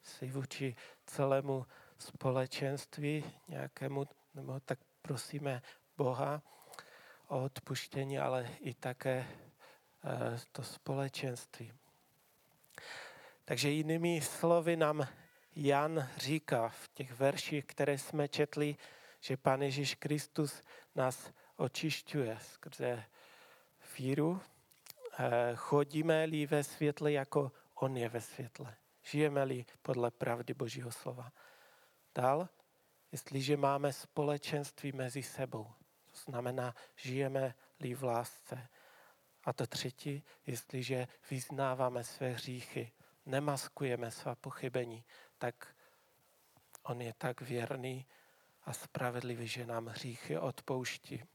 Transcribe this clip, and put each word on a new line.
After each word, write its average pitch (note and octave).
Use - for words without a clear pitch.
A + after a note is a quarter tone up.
Jestli -
vůči C3
celému C3+
společenství C#3
nějakému, C#3
nebo C3+
tak -
prosíme C#3
Boha C#3+
o C3
odpuštění, C3+
ale B2+
i D#3
také, B2+
eh, A#2+
to C#3
společenství. C3+
Takže C#3
jinými D#3+
slovy E3+
nám D3+
Jan C#3+
říká B2+
v -
těch C3
verších, C#3
které C#3+
jsme D3
četli, D3
že -
Pán C3+
Ježíš C#3
Kristus -
nás -
očišťuje C3
skrze B2
víru. C#3+
Eh, A#2+
chodíme-li D3+
ve D3
světle, D3
jako C#3
on C3
je A#2+
ve A#2
světle. A#2+
Žijeme-li C#3
podle A#2+
pravdy A#2+
Božího A#2+
slova. B2
Dál, C#3
jestliže C#3
máme C#3
společenství C#3+
mezi C3
sebou, A#2+
to -
znamená, B2
žijeme-li C3
v B2+
lásce. A#2+
A C3
to B2
třetí, C#3
jestliže B2+
vyznáváme C3
své -
hříchy, A#2+
nemaskujeme C3
svá A#2+
pochybení, A#2+
tak -
on A#2+
je A#2
tak -
věrný B2+
a -
spravedlivý, A#2+
že A#2+
nám A#2
hříchy A#2+
odpouští. B2+